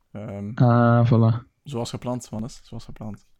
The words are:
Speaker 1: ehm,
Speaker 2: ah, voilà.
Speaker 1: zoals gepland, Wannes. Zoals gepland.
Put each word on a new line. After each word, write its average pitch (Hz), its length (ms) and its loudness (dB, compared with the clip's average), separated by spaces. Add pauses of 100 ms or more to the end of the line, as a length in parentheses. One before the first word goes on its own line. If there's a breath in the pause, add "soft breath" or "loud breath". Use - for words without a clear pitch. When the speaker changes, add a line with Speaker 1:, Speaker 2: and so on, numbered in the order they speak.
(120)
Speaker 1:
ehm, 101 420 -12
Speaker 2:
ah, 120 580 4
voilà. 113 340 2 (160)
Speaker 1:
zoals 117 280 -8
gepland, 123 380 -8
Wannes. 110 340 -12
Zoals - 220 -16
gepland. - 420 -16 (140)